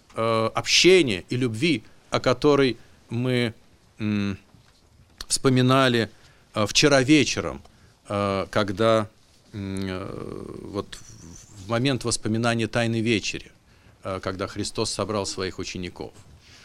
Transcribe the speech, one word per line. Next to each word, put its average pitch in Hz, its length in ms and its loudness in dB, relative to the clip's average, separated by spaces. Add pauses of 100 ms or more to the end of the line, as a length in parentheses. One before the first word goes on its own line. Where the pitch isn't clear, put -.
(140)
э, 113 400 0
общения 139 720 4
и 127 80 -4
любви, 123 460 -2 (280)
о 120 100 0
которой 139 580 2 (320)
мы, 120 420 -2 (460)
м, 101 400 -2 (880)
вспоминали, 127 840 2 (460)
э, 107 120 0
вчера 139 360 4
вечером, 107 580 2 (480)
э, 98 420 -2
когда, 107 580 2 (440)
м, 98 300 -6
э, - 800 -10
вот 95 300 -8
в, - 680 -20
в 92 40 -12
момент 120 360 0
воспоминания 117 640 0
Тайной 113 320 0
Вечери, 107 500 -2 (540)
э, 95 180 -6
когда 95 240 -6
Христос 104 440 -6
собрал 101 360 -4
своих 95 320 -6
учеников. 90 540 -10 (520)